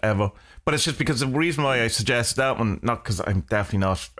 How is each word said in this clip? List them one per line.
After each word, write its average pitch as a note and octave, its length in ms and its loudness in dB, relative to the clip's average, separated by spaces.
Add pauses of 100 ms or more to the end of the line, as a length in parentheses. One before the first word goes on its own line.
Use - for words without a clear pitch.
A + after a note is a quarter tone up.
ever. G2+ 300 0 (320)
But D3+ 100 0
it's D3 80 0
just D3+ 160 -2
because D3 220 0
the C3+ 80 0
reason D3+ 340 0
why C3+ 200 2
I A2+ 40 2
suggest A2+ 500 0
that C3 220 0
one, G#2+ 240 0
not A2+ 220 -2
'cause F#2+ 200 -4
I'm F#2+ 180 0
definitely G#2 360 0
not, F#2+ 420 0